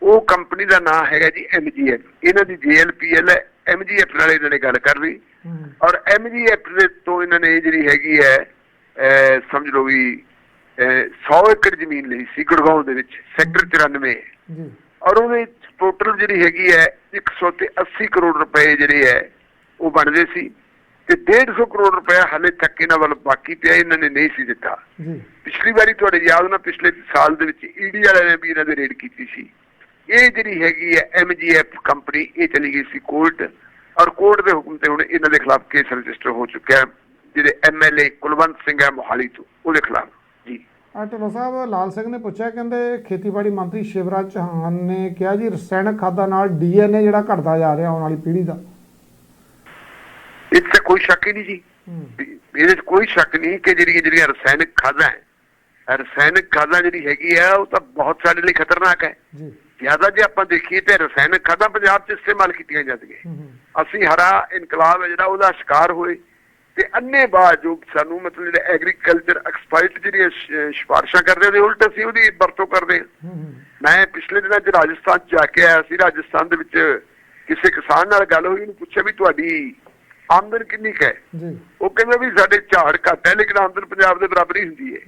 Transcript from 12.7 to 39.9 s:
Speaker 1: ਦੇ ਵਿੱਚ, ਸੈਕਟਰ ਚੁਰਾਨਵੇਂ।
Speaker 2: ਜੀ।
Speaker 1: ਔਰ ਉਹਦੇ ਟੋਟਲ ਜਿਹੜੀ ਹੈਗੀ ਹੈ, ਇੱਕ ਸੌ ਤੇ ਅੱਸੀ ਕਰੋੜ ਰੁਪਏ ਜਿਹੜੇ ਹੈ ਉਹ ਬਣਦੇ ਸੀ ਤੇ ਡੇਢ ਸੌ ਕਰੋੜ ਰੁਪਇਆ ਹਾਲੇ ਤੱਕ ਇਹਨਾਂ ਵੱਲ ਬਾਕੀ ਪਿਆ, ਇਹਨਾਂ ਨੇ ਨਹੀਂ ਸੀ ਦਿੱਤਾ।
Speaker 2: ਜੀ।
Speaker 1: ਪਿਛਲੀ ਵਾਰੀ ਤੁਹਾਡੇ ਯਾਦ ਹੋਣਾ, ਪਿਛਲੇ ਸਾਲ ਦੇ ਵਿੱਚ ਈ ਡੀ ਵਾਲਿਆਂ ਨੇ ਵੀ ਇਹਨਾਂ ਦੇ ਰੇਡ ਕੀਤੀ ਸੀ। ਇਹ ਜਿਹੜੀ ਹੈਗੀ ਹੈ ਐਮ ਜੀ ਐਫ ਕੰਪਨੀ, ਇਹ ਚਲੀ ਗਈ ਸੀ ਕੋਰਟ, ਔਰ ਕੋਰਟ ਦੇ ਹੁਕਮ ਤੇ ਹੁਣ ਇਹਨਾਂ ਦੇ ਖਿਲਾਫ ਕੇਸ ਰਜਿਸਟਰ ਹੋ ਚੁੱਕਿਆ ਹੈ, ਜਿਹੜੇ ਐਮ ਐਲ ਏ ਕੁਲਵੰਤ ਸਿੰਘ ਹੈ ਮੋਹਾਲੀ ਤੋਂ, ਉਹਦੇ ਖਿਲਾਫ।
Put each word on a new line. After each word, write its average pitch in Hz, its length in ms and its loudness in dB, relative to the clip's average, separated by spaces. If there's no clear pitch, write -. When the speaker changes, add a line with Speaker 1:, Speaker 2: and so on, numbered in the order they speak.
Speaker 1:
ਦੇ 135 100 -4
ਵਿੱਚ, 127 160 -8
ਸੈਕਟਰ 165 560 -2
ਚੁਰਾਨਵੇਂ। 143 500 0
Speaker 2:
ਜੀ। 156 160 -14
Speaker 1:
ਔਰ 190 140 2
ਉਹਦੇ 233 280 2
ਟੋਟਲ 190 400 -2
ਜਿਹੜੀ 202 260 0
ਹੈਗੀ 175 280 2
ਹੈ, 165 260 4
ਇੱਕ 196 140 -6
ਸੌ 175 100 0
ਤੇ - 180 -6
ਅੱਸੀ 208 260 -6
ਕਰੋੜ 170 300 0
ਰੁਪਏ 151 400 2
ਜਿਹੜੇ 143 300 2
ਹੈ - 240 2
ਉਹ 160 100 -2
ਬਣਦੇ 151 440 2
ਸੀ 175 160 -8
ਤੇ 349 100 2
ਡੇਢ 254 400 2
ਸੌ 233 100 0
ਕਰੋੜ 202 280 2
ਰੁਪਇਆ 175 380 2
ਹਾਲੇ 165 180 0
ਤੱਕ 165 300 -4
ਇਹਨਾਂ 165 180 2
ਵੱਲ 151 160 2
ਬਾਕੀ 139 400 -4
ਪਿਆ, 165 200 2
ਇਹਨਾਂ 165 240 2
ਨੇ 151 100 -2
ਨਹੀਂ 143 280 0
ਸੀ - 80 -6
ਦਿੱਤਾ। - 380 -8
Speaker 2:
ਜੀ। 156 200 -12
Speaker 1:
ਪਿਛਲੀ - 280 -4
ਵਾਰੀ 214 200 6
ਤੁਹਾਡੇ 190 260 0
ਯਾਦ 170 240 4
ਹੋਣਾ, 185 160 -2
ਪਿਛਲੇ 175 340 -2
ਸਾਲ 151 220 4
ਦੇ 160 100 -2
ਵਿੱਚ - 180 -10
ਈ 196 260 -10
ਡੀ 208 80 -10
ਵਾਲਿਆਂ 190 260 4
ਨੇ 170 180 2
ਵੀ 165 80 -8
ਇਹਨਾਂ 156 140 -2
ਦੇ 151 120 -4
ਰੇਡ 135 160 -6
ਕੀਤੀ 127 420 -18
ਸੀ। - 160 -18
ਇਹ 247 200 4
ਜਿਹੜੀ 208 320 -6
ਹੈਗੀ 165 340 0
ਹੈ - 160 0
ਐਮ 180 200 0
ਜੀ 165 160 -6
ਐਫ 156 180 4
ਕੰਪਨੀ, 147 520 -4
ਇਹ 165 120 -2
ਚਲੀ 143 260 -4
ਗਈ 139 180 -4
ਸੀ 139 60 -14
ਕੋਰਟ, 156 520 -4
ਔਰ 170 120 4
ਕੋਰਟ 202 340 4
ਦੇ 190 80 2
ਹੁਕਮ 151 240 -4
ਤੇ 151 140 -2
ਹੁਣ 151 120 -2
ਇਹਨਾਂ 156 280 -2
ਦੇ 151 80 4
ਖਿਲਾਫ 135 320 2
ਕੇਸ 143 220 0
ਰਜਿਸਟਰ 123 380 -8
ਹੋ 120 160 -6
ਚੁੱਕਿਆ - 300 0
ਹੈ, 131 80 4
ਜਿਹੜੇ 147 160 0
ਐਮ 156 140 0
ਐਲ 151 180 2
ਏ 143 80 2
ਕੁਲਵੰਤ 151 480 -2
ਸਿੰਘ 147 140 -4
ਹੈ 139 80 4
ਮੋਹਾਲੀ 127 380 -6
ਤੋਂ, - 160 -20
ਉਹਦੇ 156 140 0
ਖਿਲਾਫ। 117 280 -6